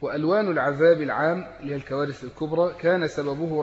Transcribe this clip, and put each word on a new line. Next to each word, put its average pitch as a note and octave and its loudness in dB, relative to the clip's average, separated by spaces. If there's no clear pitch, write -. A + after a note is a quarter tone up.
وألوان E3 0
العذاب D3+ 4
العام D#3 0
اللي C#3+ -10
هي C#3+ -6
الكوارث C#3 -6
الكبرى D#3+ -2
كان E3+ 2
سببه D3+ -2